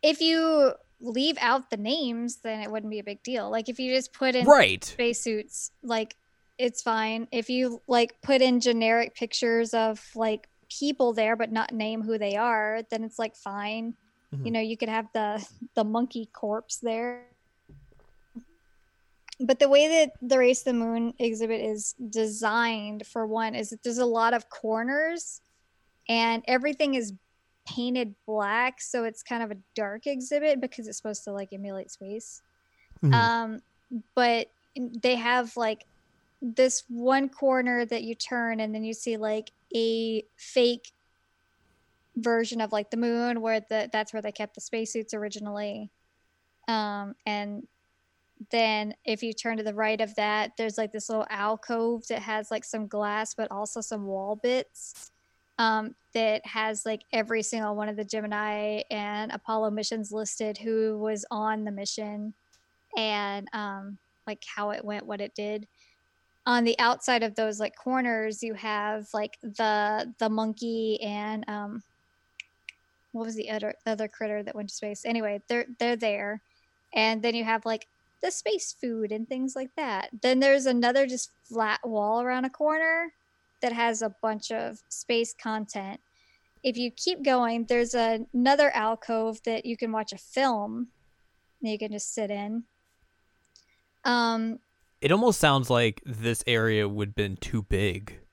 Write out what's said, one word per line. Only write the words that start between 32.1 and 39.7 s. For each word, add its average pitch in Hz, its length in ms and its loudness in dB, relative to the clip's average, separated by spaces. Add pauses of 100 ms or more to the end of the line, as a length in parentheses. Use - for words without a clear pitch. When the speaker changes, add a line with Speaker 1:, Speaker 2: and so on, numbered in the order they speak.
Speaker 2:
Mm-hmm. 143 100 6
Speaker 1:
Um, 233 500 4 (520)
but 233 360 4 (240)
they 247 420 0
have, 240 380 2
like, 220 300 -2 (560)
this 254 480 2
one 262 400 2
corner 254 560 2
that 233 200 -4
you 226 100 -6
turn 233 460 -2
and 214 140 -2
then 220 100 -4
you 220 100 -4
see, 226 240 -4
like, 214 320 -2 (260)